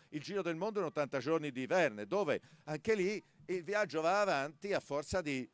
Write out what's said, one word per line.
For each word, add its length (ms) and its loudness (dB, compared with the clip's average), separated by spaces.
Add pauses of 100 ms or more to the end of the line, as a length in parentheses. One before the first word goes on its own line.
Il 120 -6
giro 200 -4
del 140 -2
mondo 240 -2
in 60 0
ottanta 340 0
giorni 320 0
di 140 -4
Verne, 420 2
dove 320 2 (240)
anche 320 0
lì 260 0 (260)
il 160 -2
viaggio 360 -2
va 220 4
avanti 500 0
a 80 2
forza 400 -2
di, 340 -2